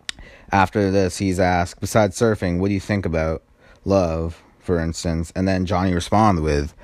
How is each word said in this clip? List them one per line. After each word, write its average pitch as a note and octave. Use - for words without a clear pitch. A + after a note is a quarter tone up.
after G2
this, F#2+
he's F#2+
asked, F2+
"Besides G#2
surfing, G2+
what G2
do G2+
you G2
think G2+
about D#2+
love, E2
for F2+
instance?" E2
And F#2
then F#2+
Johnny F#2
responds G2+
with, D2